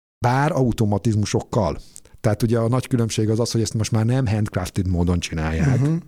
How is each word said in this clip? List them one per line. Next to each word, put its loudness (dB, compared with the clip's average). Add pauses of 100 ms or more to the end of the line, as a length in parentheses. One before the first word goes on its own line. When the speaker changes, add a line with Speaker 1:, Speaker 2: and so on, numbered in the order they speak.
(240)
Speaker 1:
bár 2
automatizmusokkal. 0 (420)
Tehát 0
ugye 2
a 0
nagy -2
különbség 0
az 2
az, -2
hogy 0
ezt -2
most -2
már 2
nem 0
handcrafted -2
módon 2
csinálják, 0
Speaker 2:
Mhm. 2 (140)